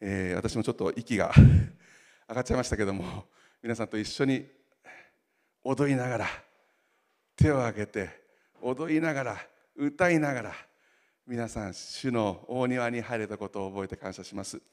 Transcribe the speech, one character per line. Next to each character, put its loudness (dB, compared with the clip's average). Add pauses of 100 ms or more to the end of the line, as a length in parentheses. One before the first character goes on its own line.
え -2
ー、 -2
私 -4
も -2
ち -4
ょ -2
っ -8
と -2
息 -6
が 0 (480)
<laughs> -20
上 -12
が -2
っ -8
ち -6
ゃ 2
い 2
ま 0
し -8
た -2
け -2
ど 0
も、 -8 (340)
皆 -6
さ -6
ん -8
と -8
一 -6
緒 -2
に -2 (1120)
踊 2
り 2
な -2
が -4
ら、 -4 (1080)
手 6
を 2
挙 -2
げ -4
て、 -6 (540)
踊 -4
り 2
な -2
が -4
ら、 -6 (380)
歌 0
い 4
な 0
が -6
ら、 -12 (720)
皆 -6
さ -8
ん、 -10
主 -8
の -2
大 -2
庭 -2
に -6
入 -6
れ -4
た -10
こ -10
と -6
を -8
覚 -6
え -8
て -12
感 -10
謝 -16
し -16
ま -8
す。 -12 (120)